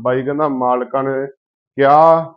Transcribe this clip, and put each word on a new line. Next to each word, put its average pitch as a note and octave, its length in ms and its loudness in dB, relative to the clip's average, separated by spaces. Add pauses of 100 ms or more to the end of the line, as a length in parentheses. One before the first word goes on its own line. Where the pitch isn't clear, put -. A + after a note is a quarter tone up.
ਬਾਈ B2+ 200 -2
ਕਹਿੰਦਾ C#3+ 260 -4
ਮਾਲਕਾਂ B2+ 540 -4
ਨੇ C3+ 220 -4 (520)
ਕਿਹਾ D#3+ 600 4